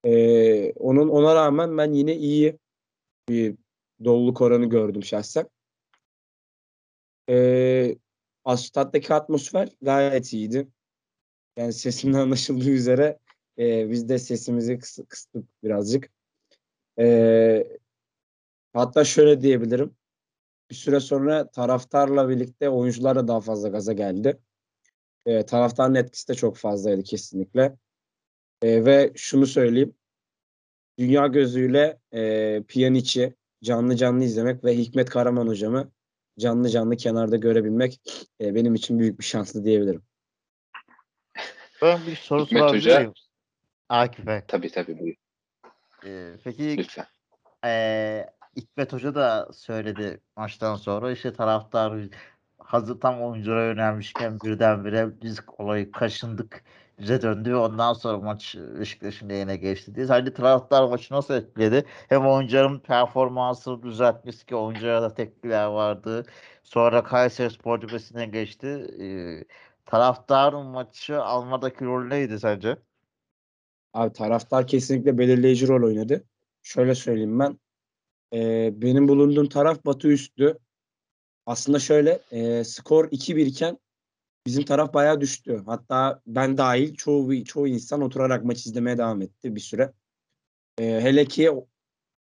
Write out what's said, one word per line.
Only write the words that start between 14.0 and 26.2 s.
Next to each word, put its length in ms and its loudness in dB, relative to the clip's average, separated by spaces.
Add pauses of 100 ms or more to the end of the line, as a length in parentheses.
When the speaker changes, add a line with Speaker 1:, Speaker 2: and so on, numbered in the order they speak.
Speaker 1:
de 100 0
sesimizi 540 -4
kıs-, 340 -12
kıstık 380 -16 (180)
birazcık. 480 -2 (880)
Ee, 800 4 (960)
hatta 320 4
şöyle 360 6
diyebilirim. 540 0 (760)
Bir 40 -16
süre 260 0
sonra 500 -2
taraftarla 800 0
birlikte 400 -2
oyuncular 480 0
da 120 0
daha 120 0
fazla 280 -6
gaza 240 -4
geldi. 460 -2 (880)
Ee, 200 0
taraftarın 480 2
etkisi 340 -2